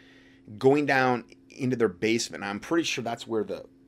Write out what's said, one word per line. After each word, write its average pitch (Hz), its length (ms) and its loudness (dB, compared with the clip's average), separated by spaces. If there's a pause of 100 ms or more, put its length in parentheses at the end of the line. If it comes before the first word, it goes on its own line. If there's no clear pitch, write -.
(580)
going 139 280 4
down 131 380 2 (240)
into 127 280 -2
their 117 120 4
basement. 98 540 -2
And 101 80 -6
I'm 101 100 -6
pretty 165 240 0
sure 131 180 -4
that's 113 240 -8
where 110 160 -2
the, 92 220 -8 (240)